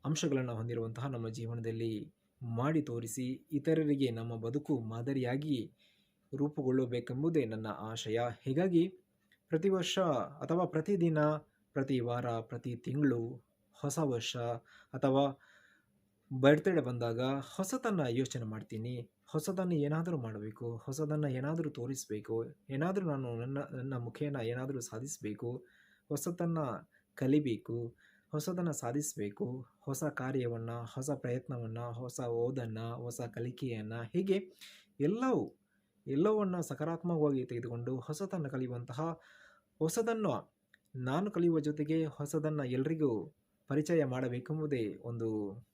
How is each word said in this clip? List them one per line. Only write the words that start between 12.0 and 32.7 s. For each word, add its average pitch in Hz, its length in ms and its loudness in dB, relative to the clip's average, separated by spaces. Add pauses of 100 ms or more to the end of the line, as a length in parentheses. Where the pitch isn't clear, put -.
ವಾರ, 120 280 0
ಪ್ರತಿ 117 480 -4
ತಿಂಗಳು, 123 760 0 (220)
ಹೊಸ - 260 -4
ವರ್ಷ 131 380 0 (580)
ಅಥವಾ 135 460 4 (1000)
ಬರ್ತ್ಡೇ 151 400 8
ಬಂದಾಗ 120 420 0
ಹೊಸತನ್ನ 190 840 0
ಯೋಚನೆ 123 360 0
ಮಾಡ್ತೀನಿ. 113 680 -6 (160)
ಹೊಸದನ್ನ 180 460 0
ಏನಾದ್ರೂ 156 440 2
ಮಾಡ್ಬೇಕು, 113 600 -6
ಹೊಸದನ್ನ 151 480 -2
ಏನಾದ್ರೂ 147 460 0
ತೋರಿಸ್ಬೇಕು, 117 760 -4 (260)
ಏನಾದ್ರೂ 180 360 0
ನಾನು 127 340 -2
ನನ್ನ, 135 180 -4
ನನ್ನ 131 380 -6
ಮುಖೇನ 139 400 -4
ಏನಾದ್ರೂ 127 440 -2
ಸಾಧಿಸ್ಬೇಕು, 120 840 -8 (420)
ಹೊಸತನ್ನ 170 500 -2 (560)
ಕಲಿಬೇಕು, 120 800 2 (360)
ಹೊಸದನ್ನ 175 400 0
ಸಾಧಿಸ್ಬೇಕು, 123 960 -4 (120)
ಹೊಸ 139 260 -4
ಕಾರ್ಯವನ್ನ, 123 680 -2
ಹೊಸ 120 400 -6
ಪ್ರಯತ್ನವನ್ನ, 120 680 -4
ಹೊಸ 120 420 -8
ಓದನ್ನ, 117 600 0